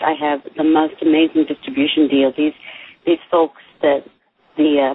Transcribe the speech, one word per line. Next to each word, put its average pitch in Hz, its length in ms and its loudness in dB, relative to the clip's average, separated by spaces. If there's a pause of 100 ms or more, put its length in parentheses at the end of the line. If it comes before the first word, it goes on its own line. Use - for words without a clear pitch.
I 160 160 0
have 147 200 -2 (180)
the 160 60 -2
most 156 380 2
amazing 156 460 2
distribution 143 600 -2
deal. 135 260 2
These, 151 180 -2 (520)
these 170 240 0
folks 165 320 0 (220)
that 139 160 2 (580)
the, 143 380 2